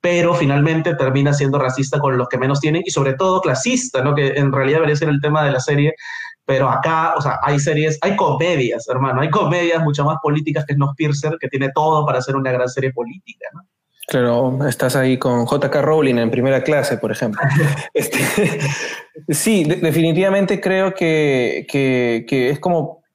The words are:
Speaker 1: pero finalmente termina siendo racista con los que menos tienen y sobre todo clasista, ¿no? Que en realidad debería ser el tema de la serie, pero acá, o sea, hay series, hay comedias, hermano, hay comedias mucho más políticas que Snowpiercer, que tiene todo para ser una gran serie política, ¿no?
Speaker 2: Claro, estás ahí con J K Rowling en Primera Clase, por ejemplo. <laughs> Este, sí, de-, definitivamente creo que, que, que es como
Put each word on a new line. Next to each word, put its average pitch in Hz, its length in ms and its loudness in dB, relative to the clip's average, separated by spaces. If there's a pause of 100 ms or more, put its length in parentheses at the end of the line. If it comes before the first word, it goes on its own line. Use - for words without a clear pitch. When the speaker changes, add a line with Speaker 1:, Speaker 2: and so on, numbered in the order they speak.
Speaker 1:
pero 175 340 2
finalmente 156 600 2
termina 139 380 2
siendo 139 240 0
racista 135 420 -2
con 135 180 2
los 123 100 0
que 127 100 -4
menos 135 220 0
tienen 160 260 0
y - 60 -6
sobre 139 220 0
todo 190 280 2
clasista, 165 600 -2
¿no? 147 100 2
Que 143 140 2
en 139 240 2
realidad 135 260 2
debería 151 180 2
ser 151 140 0
el 143 120 2
tema 151 220 2
de 139 80 2
la 127 80 0
serie, 147 360 2 (500)
pero 135 240 2
acá, 160 480 0
o 135 40 -2
sea, 131 200 -2
hay 147 180 0
series, 151 420 0
hay 202 140 0
comedias, 147 720 0
hermano, 127 340 -2
hay 156 80 0
comedias 170 540 0
mucho 147 220 0
más 156 160 0
políticas 151 440 -2
que 143 100 -2
Snowpiercer, 143 640 -2
que 131 100 -8
tiene 135 240 -2
todo 156 320 2
para 131 160 0
ser 139 140 -4
una 131 160 -2
gran 127 180 0
serie 131 240 -4
política, 120 600 -12
¿no? 156 80 -20 (480)
Speaker 2:
Claro, 127 560 0
estás 127 300 -2
ahí 131 220 2
con 120 280 0
J 143 240 0
K 143 120 0
Rowling 147 340 2
en 117 160 0
Primera 131 320 0
Clase, 135 340 0
por 110 140 -4
ejemplo. 107 300 -4 (260)
<laughs> 143 260 -4
Este, - 240 -2 (1120)
sí, 175 380 2
de-, 160 120 2
definitivamente 180 840 2
creo 190 320 0
que, 139 760 0
que, 123 560 0
que 131 240 0
es 151 100 -2
como 170 440 -2 (120)